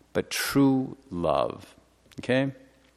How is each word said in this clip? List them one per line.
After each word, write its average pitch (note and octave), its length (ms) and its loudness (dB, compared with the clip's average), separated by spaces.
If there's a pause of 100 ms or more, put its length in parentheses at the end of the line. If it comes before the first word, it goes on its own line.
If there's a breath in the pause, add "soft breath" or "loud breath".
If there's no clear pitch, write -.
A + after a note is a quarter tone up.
(140 soft breath)
but - 160 -2
true C3+ 680 2 (140)
love, D2 680 -2 (440)
okay? C3+ 320 0 (460)